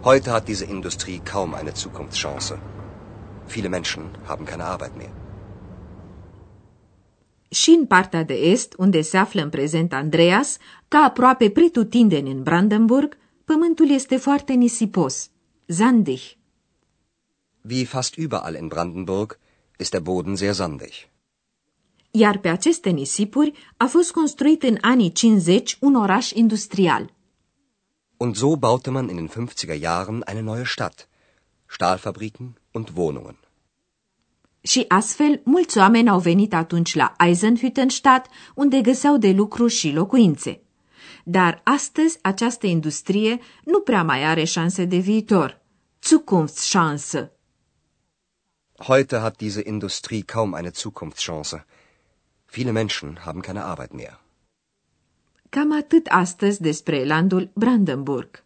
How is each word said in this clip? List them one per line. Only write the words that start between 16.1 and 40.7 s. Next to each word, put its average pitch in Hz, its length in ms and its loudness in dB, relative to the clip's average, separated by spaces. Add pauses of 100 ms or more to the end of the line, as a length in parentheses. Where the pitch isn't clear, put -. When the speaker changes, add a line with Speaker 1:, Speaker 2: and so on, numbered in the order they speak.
Speaker 1:
Wie 123 240 -4
fast 127 300 -6
überall 113 400 -6
in 80 120 -10
Brandenburg 90 720 -6 (400)
ist - 120 -8
der 92 100 -2
Boden 90 340 -4
sehr 101 180 -2
sandig. 85 380 -8 (1200)
Speaker 2:
Iar 208 260 4
pe 196 120 -2
aceste 247 400 -2
nisipuri 208 640 -2 (240)
a 233 80 0
fost 339 260 2
construit 311 520 0
în 240 180 2
anii 226 300 4
cincizeci 202 680 2
un 277 160 4
oraș 208 360 0
industrial. 202 840 0 (1000)
Speaker 1:
Und 120 180 -4
so 139 200 0
baute 127 340 0
man 127 200 -4
in 90 60 -10
den 82 120 -8
fünfziger 80 500 -10
Jahren 92 500 -4
eine 107 140 -8
neue 113 240 -8
Stadt, - 420 -8 (580)
Stahlfabriken 107 920 -6 (120)
und 113 240 -10
Wohnungen. 76 420 -6 (1200)
Speaker 2:
Și - 260 0
astfel, 277 560 2
mulți 320 340 2
oameni 226 320 6
au 185 100 4
venit 185 340 2
atunci 165 420 -2
la 139 200 0 (100)
Eisenhüttenstadt, 254 1000 2 (300)
unde 269 260 2
găseau 262 360 2
de 202 140 4
lucru 208 360 2
și 175 240 -2
locuințe. 175 720 2 (600)